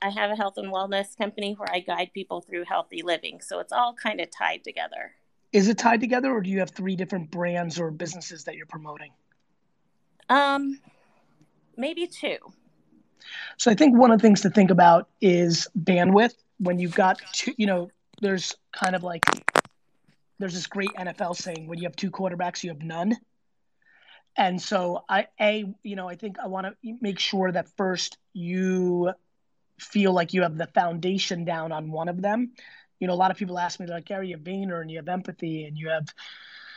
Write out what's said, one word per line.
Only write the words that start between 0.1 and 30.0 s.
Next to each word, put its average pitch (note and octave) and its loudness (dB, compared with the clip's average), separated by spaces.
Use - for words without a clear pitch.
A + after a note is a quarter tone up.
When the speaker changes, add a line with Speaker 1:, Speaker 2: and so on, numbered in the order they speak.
Speaker 1:
have G#3 -2
a G#3 -4
health G3+ -4
and G3 -8
wellness G3 -4
company G#3 -6
where G3+ -8
I F3+ -2
guide F3+ -6
people F#3 -8
through F3 -10
healthy F3 -4
living. E3 -4
So F3+ -10
it's F3 -10
all A#3+ 0
kind G#3+ -6
of E3+ -8
tied - -4
together. - -10
Speaker 2:
Is G3 6
it A3 4
tied A#3 4
together, B3 0
or A#3 0
do F#3 -4
you G3 -2
have F3+ -2
three F#3+ -4
different F3 -6
brands F3 -4
or D#3+ -4
businesses E3 -12
that D#3+ -10
you're D#3+ -16
promoting? D3+ -16
Speaker 1:
Um, C#4 2
maybe E4 -4
two. A3 -6
Speaker 2:
So - 4
I A3 6
think B3+ 8
one A#3+ 10
of A3 8
the - 0
things G#3+ 8
to G3 4
think F#3+ 6
about E3+ 8
is F3 4
bandwidth. F#3+ 6
When F3+ -2
you've F3 -4
got F#3+ 4
two, - -4
you G#3+ 2
know, F3+ -2
there's F#3+ -2
kind F#3 -2
of F3 -4
like, F3 -4
there's F#3+ -6
this F3 -8
great G3 -6
N F3+ -8
F - -14
L F3+ -4
saying, E3 -10
"When E3+ -10
you E3+ -8
have E3 -10
two F#3+ -4
quarterbacks, F3 -6
you F3+ -8
have D3+ -12
none." E3+ -2
And F#3 2
so F3+ -2
I, G3 0
A, G#3+ 2
you G3+ -10
know, F#3 -8
I F3+ -10
think F#3+ -12
I - -8
wanna F#3+ -8
make A3 -6
sure F#3+ 0
that F3 -2
first F#3 -2
you F3+ 0
feel G3 2